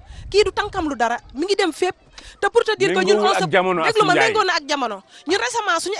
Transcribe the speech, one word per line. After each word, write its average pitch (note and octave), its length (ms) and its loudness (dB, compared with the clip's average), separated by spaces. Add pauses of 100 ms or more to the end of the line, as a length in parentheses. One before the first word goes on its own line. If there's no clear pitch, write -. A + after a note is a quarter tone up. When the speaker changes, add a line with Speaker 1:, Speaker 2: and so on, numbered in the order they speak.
(320)
Speaker 1:
Kii G4+ 140 4
du F#4+ 80 -4
tànkam G4+ 340 -4
lu C#4 80 -4
dara, A#3 220 0 (180)
mi C#4 100 -4
ngi G4 120 0
dem F4+ 160 0
fépp. - 220 -4 (440)
Te G4+ 80 0
pour A#4 160 2
te A4 140 0
dire F4+ 160 2
que F#4+ 100 2
ñun G4 160 4
Speaker 2:
Méngoowul F#4+ 160 2
Speaker 1:
on F#4+ 40 0
se, F#4+ 40 0
Speaker 2:
ak D3 80 -4
jamono, F#4 320 2
Speaker 1:
déglu G#4+ 220 2
ma, F4+ 80 4
Speaker 2:
Assou - 20 2
Ndiaye. - 180 2
Speaker 1:
méngoo G#4 120 2
na F4+ 80 0
ak D#4+ 160 -2
jamono. A#3+ 340 -4 (240)
Ñun F4+ 120 0
récemment A4+ 420 -2
suñu G4 180 -6